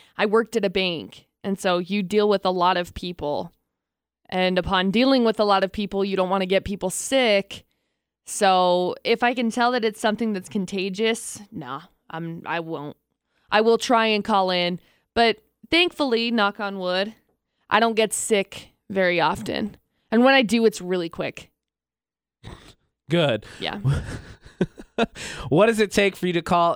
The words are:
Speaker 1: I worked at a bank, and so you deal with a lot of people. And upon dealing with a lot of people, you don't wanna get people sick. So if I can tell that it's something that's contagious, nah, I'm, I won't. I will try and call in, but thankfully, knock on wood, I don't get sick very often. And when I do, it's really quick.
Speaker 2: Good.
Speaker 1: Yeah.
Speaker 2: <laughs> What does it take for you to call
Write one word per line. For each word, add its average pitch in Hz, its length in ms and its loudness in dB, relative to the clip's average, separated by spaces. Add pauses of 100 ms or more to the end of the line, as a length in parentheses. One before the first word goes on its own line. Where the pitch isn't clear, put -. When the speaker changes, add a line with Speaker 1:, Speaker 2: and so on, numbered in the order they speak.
(180)
Speaker 1:
I 202 80 0
worked 220 320 0
at 202 80 0
a 196 40 0
bank, 175 580 -6 (140)
and 196 160 -6
so 180 200 0
you 190 260 -4
deal 208 240 2
with 196 180 0
a 185 60 0
lot 180 240 2
of 175 180 -4
people. 165 600 -6 (760)
And 185 320 0
upon 185 320 0
dealing 254 320 4
with 220 160 2
a 214 60 2
lot 196 180 2
of 190 80 0
people, 196 320 -4
you 196 140 -4
don't 185 120 0
wanna 190 160 0
get 185 200 0
people 190 240 -6
sick. 214 760 0 (640)
So 180 680 2 (120)
if 226 180 0
I 240 100 2
can 233 180 -2
tell 247 200 0
that 240 140 -2
it's 214 160 -6
something 214 320 -2
that's 185 160 -8
contagious, 202 1000 -4
nah, 147 340 -12 (260)
I'm, 165 360 -10
I 165 140 -6
won't. 156 380 -10 (520)
I 214 120 4
will 226 160 4
try 226 300 2
and 214 140 2
call 196 300 2
in, 175 300 0 (320)
but 233 240 4 (320)
thankfully, 269 640 2
knock 208 300 0
on 196 180 -6
wood, 185 340 -2 (560)
I 214 120 4
don't 226 140 2
get 220 180 2
sick - 560 -2 (200)
very 180 300 0
often. 196 560 -2 (340)
And 226 140 4
when 269 100 6
I 269 80 6
do, 226 240 2
it's 214 140 2
really 180 300 -4
quick. - 420 -10 (1600)
Speaker 2:
Good. 143 360 0 (140)
Speaker 1:
Yeah. 87 240 -6
Speaker 2:
<laughs> 131 60 0 (1600)
What 185 180 4
does 226 120 2
it 202 120 0
take 202 240 2
for - 100 -6
you 180 80 0
to 170 80 -2
call 170 340 2